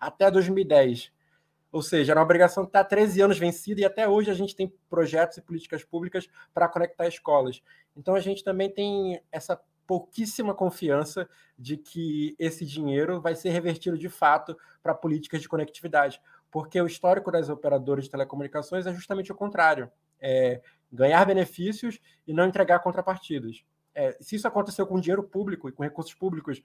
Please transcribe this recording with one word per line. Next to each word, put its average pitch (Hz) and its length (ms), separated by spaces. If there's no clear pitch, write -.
até 190 300
dois 185 180
mil 190 120
e 190 40
dez. 135 460
Ou 156 100
seja, 151 300
era 156 60
uma 160 60
obrigação 175 420
que - 60
tá 196 80
há 190 40
treze 202 360
anos 196 180
vencida 175 420
e 196 40
até 202 240
hoje 208 200
a 196 60
gente 196 220
tem 190 160
projetos 165 480
e 170 40
políticas 165 440
públicas 175 440
pra 170 160
conectar 170 380
escolas. 143 560
Então, 185 200
a 190 40
gente 196 220
também 196 260
tem 196 640
essa 165 300
pouquíssima 208 640
confiança 170 760
de 127 200
que 151 640
esse 160 260
dinheiro 147 540
vai 165 160
ser 180 140
revertido 170 460
de 160 120
fato 156 480
pra 160 120
políticas 156 460
de - 80
conectividade, 151 720
porque 156 300
o 175 60
histórico 180 440
das 165 180
operadoras 139 560
de - 60
telecomunicações 143 760
é 180 60
justamente 190 380
o 190 40
contrário: 160 540
é 127 400
ganhar 143 340
benefícios 196 760
e 156 60
não 175 140
entregar 180 340
contrapartidas. 170 840
É, 139 260
se - 140
isso 214 140
aconteceu 202 380
com 185 120
dinheiro 180 240
público 196 460
e 131 40
com 143 120
recursos 151 300
públicos, 160 500